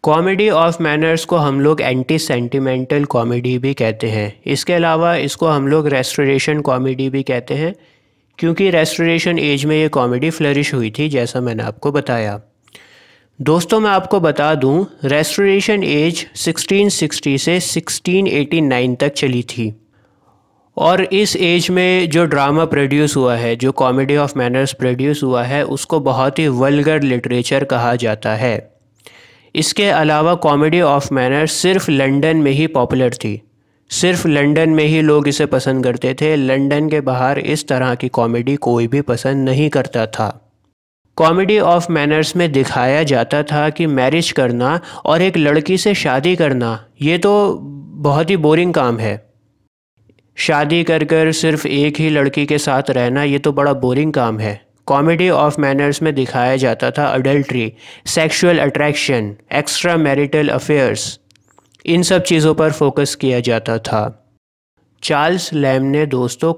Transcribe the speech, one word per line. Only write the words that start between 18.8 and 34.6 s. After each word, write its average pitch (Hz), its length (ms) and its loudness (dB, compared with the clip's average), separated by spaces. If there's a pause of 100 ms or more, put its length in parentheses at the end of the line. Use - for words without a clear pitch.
तक 143 180 0
चली 127 300 -2
थी 110 320 -6 (1040)
और 180 280 2
इस 196 320 0
एज 175 340 0
में 180 400 2
जो 165 140 2
ड्रामा 147 400 2
प्रोड्यूस 143 520 0
हुआ 123 200 2
है, 117 200 -2
जो 127 260 -2
Comedy 135 440 2
of - 100 -6
Manners 131 360 0
प्रोड्यूस 131 500 -2
हुआ 127 200 0
है, 139 220 -2
उसको 143 360 -2
बहुत 135 380 0
ही 156 100 0
वल्गर 143 540 2
लिटरेचर 123 640 -2
कहा 120 320 0
जाता 110 380 -2
है। 110 400 -4 (800)
इसके 202 340 0
अलावा 156 580 2
Comedy 151 380 2
of 143 180 2
Manners 139 460 0
सिर्फ 185 420 0
लंदन 143 460 2
में 147 160 2
ही 151 140 0
पॉपुलर 127 480 0
थी, 104 280 -8 (480)
सिर्फ 180 360 0
लंदन 151 440 2